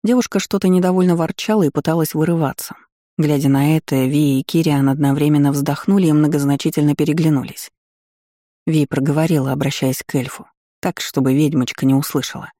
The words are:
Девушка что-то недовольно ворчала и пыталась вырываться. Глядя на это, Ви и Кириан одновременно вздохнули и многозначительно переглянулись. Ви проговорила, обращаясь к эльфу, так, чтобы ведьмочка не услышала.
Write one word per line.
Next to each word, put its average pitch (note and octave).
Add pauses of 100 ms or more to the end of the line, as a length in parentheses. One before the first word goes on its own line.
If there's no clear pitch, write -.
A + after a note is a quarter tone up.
Девушка A#3
что-то G3
недовольно F#3
ворчала F#3
и C#3+
пыталась D#3
вырываться. D#3+ (420)
Глядя D3
на C#3+
это, D3+ (100)
Ви C#3
и C3
Кириан D3
одновременно C#3+
вздохнули C#3+
и D#3
многозначительно D3
переглянулись. D3+ (1000)
Ви D3+
проговорила, C#3+
обращаясь C3
к -
эльфу, C3+ (340)
так, -
чтобы C3
ведьмочка C#3
не C3+
услышала. -